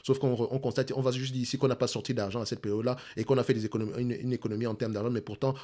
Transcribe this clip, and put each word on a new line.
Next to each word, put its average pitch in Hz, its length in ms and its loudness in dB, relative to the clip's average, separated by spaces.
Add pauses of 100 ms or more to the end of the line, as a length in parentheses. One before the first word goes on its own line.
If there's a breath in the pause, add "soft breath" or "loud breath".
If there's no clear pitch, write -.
Sauf 135 160 2
qu'on 127 140 4
re-, 113 180 0
on 131 80 0
constate, 127 340 0
on 135 60 -2
va 131 120 2
juste 131 200 -2
dire 127 120 0
ici 135 140 -4
qu'on 135 120 4
n'a 120 80 0
pas 123 100 2
sorti 117 260 -2
d'argent 107 280 -2
à 107 40 -2
cette 110 140 -4
période-là 113 380 0 (180 loud breath)
et 110 80 0
qu'on 131 140 4
a 123 80 4
fait 131 80 4
des 110 120 0
économies, 107 320 -2
une, 123 140 0
une 123 220 -2
économie 110 340 -2
en 110 80 -2
termes 113 160 0
d'argent, 107 180 0
mais 117 120 0
pourtant, 131 420 0